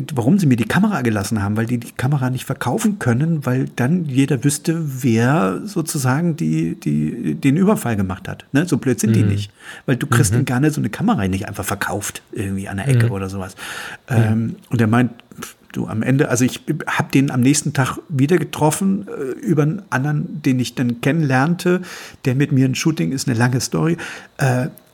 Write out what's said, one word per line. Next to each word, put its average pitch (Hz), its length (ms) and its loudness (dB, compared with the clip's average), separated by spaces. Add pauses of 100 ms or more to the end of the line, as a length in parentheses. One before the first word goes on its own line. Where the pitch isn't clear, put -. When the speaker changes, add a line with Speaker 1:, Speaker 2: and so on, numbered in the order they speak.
(140)
Speaker 1:
warum 139 240 4
sie 170 80 2
mir 127 100 6
die 117 80 0
Kamera 185 380 2
gelassen 107 400 0
haben, 104 160 0
weil 113 80 0
die 120 100 -2
die 120 160 -10
Kamera 127 380 0
nicht 127 160 -6
verkaufen 208 520 -2
können, 143 460 0
weil 131 320 0
dann 160 300 0
jeder 135 360 2
wüsste, 160 380 0 (220)
wer 139 640 2
sozusagen 156 680 -2
die, 160 420 -2
die, - 580 -2
den 139 240 2
Überfall 190 380 2
gemacht 95 300 -4
hat. 98 260 -10
Ne? 143 120 2
So 156 140 0
blöd 127 200 0
sind 110 180 4
die 110 60 4
Speaker 2:
Mhm. 107 60 4
Speaker 1:
nicht. 101 240 -2 (320)
Weil 135 120 2
du 139 100 -4
kriegst 117 260 4
Speaker 2:
Mhm. 117 60 2
Speaker 1:
in 123 80 2
Ghana 135 240 2
so 147 100 -2
eine 123 80 -2
Kamera 139 400 0
nicht 98 180 -2
einfach 98 200 -8
verkauft, - 560 -6 (100)
irgendwie 98 360 -6
an 98 100 -6
der 98 100 -2
Ecke 117 200 4
Speaker 2:
Mhm. 120 40 -2
Speaker 1:
oder 98 160 -4
sowas. 92 260 -8 (540)
Speaker 2:
Mhm. 120 80 -2
Speaker 1:
Ähm, 113 400 2 (140)
und 113 100 0
er 117 60 4
meint, 117 240 2 (280)
pff, - 180 -14 (160)
du, 123 140 -4
am 104 160 -4
Ende, 135 280 2
also 123 160 2
ich - 160 -4 (240)
hab - 260 -4
den 139 180 4
am 127 120 0
nächsten 139 320 2
Tag 127 240 0 (100)
wieder 147 300 2
getroffen, 175 680 0
äh, - 320 -8
über 151 240 2
einen - 260 -2
anderen, 147 500 -2
den 131 180 2
ich 123 160 -2
dann 120 280 -2
kennenlernte, 160 800 2 (420)
der 127 100 2
mit 139 160 2
mir 135 140 4
ein 131 100 0
Shooting, 165 380 0
ist 135 160 -4
eine 120 100 0
lange 123 220 2
Story, 160 380 0 (400)
äh, 127 300 0 (260)